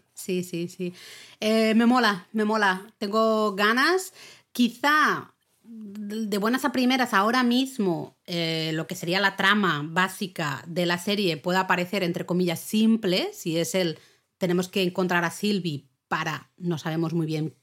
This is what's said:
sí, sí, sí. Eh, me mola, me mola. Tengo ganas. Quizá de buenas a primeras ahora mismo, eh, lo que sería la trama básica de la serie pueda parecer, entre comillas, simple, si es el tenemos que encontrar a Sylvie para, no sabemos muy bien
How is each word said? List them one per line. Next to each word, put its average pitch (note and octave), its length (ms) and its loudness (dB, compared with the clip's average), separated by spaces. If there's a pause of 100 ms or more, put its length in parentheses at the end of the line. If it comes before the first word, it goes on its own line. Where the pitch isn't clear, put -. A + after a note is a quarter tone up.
(140)
sí, F3+ 300 -6
sí, E3+ 240 -8
sí. F3+ 260 -10 (460)
Eh, A3 340 2
me A3+ 120 4
mola, A3+ 480 2
me G#3+ 100 0
mola. G#3 420 2 (120)
Tengo G#3+ 580 0
ganas. B3+ 580 2 (380)
Quizá B3 800 0 (300)
de G#3+ 720 -6
buenas B3 280 0
a B3+ 80 0
primeras B3+ 400 2
ahora A3 300 4
mismo, A#3+ 840 0
eh, D#3+ 480 -2
lo D#3+ 140 -4
que E3+ 80 -8
sería F#3 260 0
la G3 160 2
trama F#3+ 480 2
básica F3 840 -2
de F3 180 -2
la F3 120 0
serie G3 400 0
pueda F3+ 280 0
parecer, F3+ 380 0
entre F3 220 -2
comillas, F3 340 0
simple, A3 720 2
si E3 240 -4
es E3 160 -2
el F3 260 -2 (380)
tenemos F3+ 300 0
que G3 160 -2
encontrar F3+ 400 0
a E3+ 80 -2
Sylvie F3+ 540 -2 (240)
para, D#3+ 480 -6
no F3 200 -2
sabemos E3 360 -4
muy E3 120 0
bien D#3 380 -4